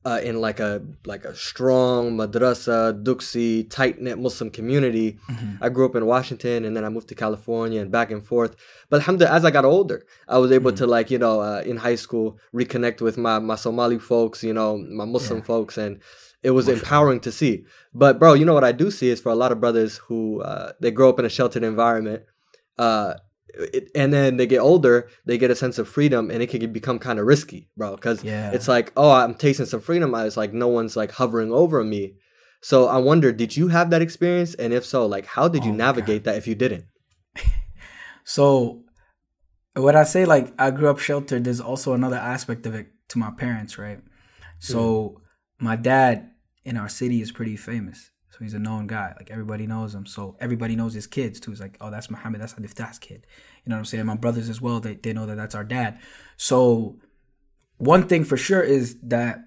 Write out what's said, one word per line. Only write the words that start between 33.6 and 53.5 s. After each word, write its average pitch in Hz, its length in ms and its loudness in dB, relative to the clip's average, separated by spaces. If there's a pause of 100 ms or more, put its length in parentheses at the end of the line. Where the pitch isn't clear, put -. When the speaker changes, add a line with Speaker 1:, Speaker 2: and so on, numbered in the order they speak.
Speaker 1:
have 170 220 2
that 165 100 4
experience? 170 540 -2
And 117 180 -4
if 123 140 -2
so, 123 180 0
like, 98 220 -4
how 147 220 0
did 143 180 0
you 107 60 0
Speaker 2:
Oh, - 20 -2 (120)
Speaker 1:
navigate 107 380 0
Speaker 2:
God. 117 80 -2
Speaker 1:
that 104 60 -4
if - 100 -10
you 113 60 -4
didn't? 104 300 -2 (520)
Speaker 2:
<laughs> - 880 -6
So 135 600 2 (880)
when 139 220 4
I 151 80 8
say, 185 200 2
like, 135 340 4
I 135 120 2
grew 143 200 0
up 139 80 0
sheltered, 139 460 -4
there's 123 160 -2
also 127 340 -6
another 127 220 -2
aspect 120 500 -8
of 110 80 -8
it 107 140 -12 (200)
to - 100 -6
my 110 120 -4
parents, 113 480 -8
right? 104 220 -14 (580)
So 117 220 -6 (800)
Speaker 1:
Mm. 113 40 -6
Speaker 2:
my 113 120 -2
dad 123 540 2 (340)
in 123 120 -8
our 104 120 -8
city 120 320 -2
is 107 120 -12
pretty 110 240 -8
famous. 101 540 -12 (200)
So - 140 -20
he's 107 100 -12
a 104 40 -8
known 107 280 -6
guy. 104 320 -8
Like, 95 120 -20
everybody 107 360 -10
knows 110 280 -8
him. 98 120 -14
So 98 340 -16
everybody 117 360 -4
knows 113 180 -4
his 104 120 -12
kids, 113 340 -8
too. 107 120 -16
It's 98 80 -16
like, 98 200 -18
"Oh, 107 100 -14
that's 107 200 -14
Muhammad. 107 300 -12
That's 113 140 -14
Abdel 104 160 -16
Fattah's - 280 -14
kid." - 280 -20 (380)